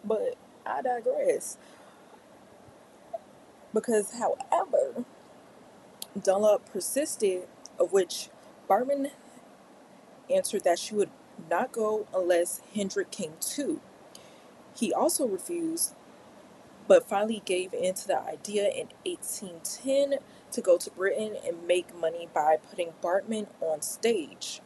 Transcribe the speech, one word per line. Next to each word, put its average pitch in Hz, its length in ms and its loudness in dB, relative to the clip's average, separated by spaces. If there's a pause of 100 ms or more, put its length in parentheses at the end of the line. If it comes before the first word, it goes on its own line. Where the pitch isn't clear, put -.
But 202 320 -2 (300)
I 233 160 -4
digress. 247 760 0 (2250)
Because, 214 400 2
however, 247 920 0 (1160)
Dunlop 202 500 4
persisted, 196 760 -2 (300)
of 175 140 2
which - 380 2 (400)
Bartman 269 420 2 (1160)
answered 190 340 2
that 170 160 4
she - 160 -6
would 202 140 2 (400)
not 170 240 2
go 214 400 -2
unless 175 480 2 (120)
Hendrick 196 380 -2
came 160 300 -8
too. 240 400 -4 (960)
He - 180 0
also 269 340 2
refused, 220 680 -4 (920)
but 185 200 8
finally 214 360 0
gave 185 300 -2
in 185 220 0
to - 120 -10
the 175 120 0
idea 202 500 -2
in 151 200 -6 (160)
eighteen 180 580 -8
ten 277 560 0 (320)
to 233 100 -4
go 180 160 6
to - 140 -6
Britain 196 440 -2 (100)
and 170 220 -6
make 180 260 2
money 170 400 -4
by 156 240 4 (120)
putting 165 320 -6
Bartman 208 460 -2 (120)
on 156 220 -2
stage. - 840 -4